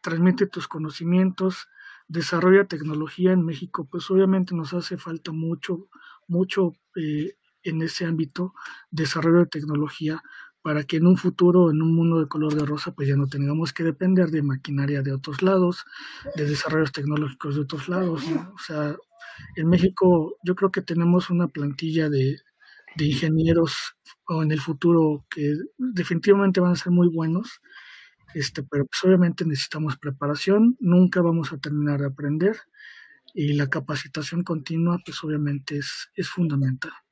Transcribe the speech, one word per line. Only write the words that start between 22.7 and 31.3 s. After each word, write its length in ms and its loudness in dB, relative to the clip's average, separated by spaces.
de 100 -2
ingenieros 880 0
o 180 -2
en 80 0
el 80 0
futuro 680 2
que 260 -2
definitivamente 840 0
van 140 4
a 20 2
ser 160 -4
muy 160 6
buenos, 540 -2
este, 280 -6
pero 240 -2
pues 200 -8
obviamente 400 4
necesitamos 520 -4
preparación, 840 2
nunca 420 4
vamos 320 0